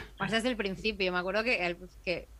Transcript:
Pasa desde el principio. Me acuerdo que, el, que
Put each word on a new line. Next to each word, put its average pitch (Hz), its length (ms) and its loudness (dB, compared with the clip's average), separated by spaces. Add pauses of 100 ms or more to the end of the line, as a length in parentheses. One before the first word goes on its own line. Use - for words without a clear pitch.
(160)
Pasa 196 200 2
desde 226 140 2
el 240 60 0
principio. 190 560 0
Me 180 60 2
acuerdo 190 260 2
que, 202 220 2
el, 175 120 -2 (260)
que - 340 -2